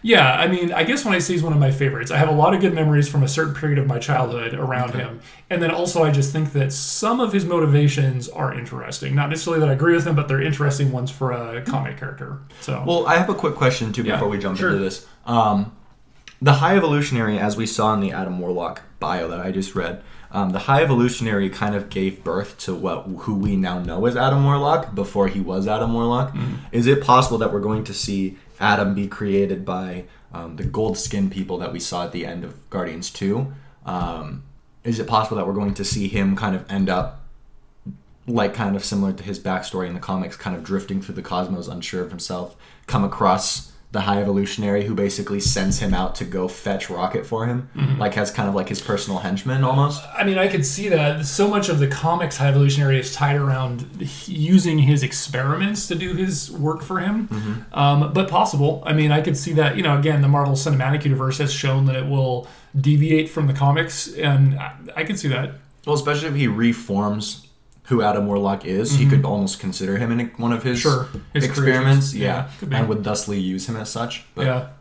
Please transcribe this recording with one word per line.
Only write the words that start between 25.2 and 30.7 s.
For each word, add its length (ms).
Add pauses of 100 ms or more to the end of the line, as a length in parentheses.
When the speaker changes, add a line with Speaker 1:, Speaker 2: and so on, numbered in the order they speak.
Speaker 2:
he 120
was 260
Adam 280
Warlock. 400
Speaker 1:
Mm-hmm. 200 (160)
Speaker 2:
Is 160
it 160
possible 360
that 120
we're 100
going 240
to 100
see 420 (240)
Adam 340
be 120
created 580
by, 400 (300)
um, 220
the 80
gold 340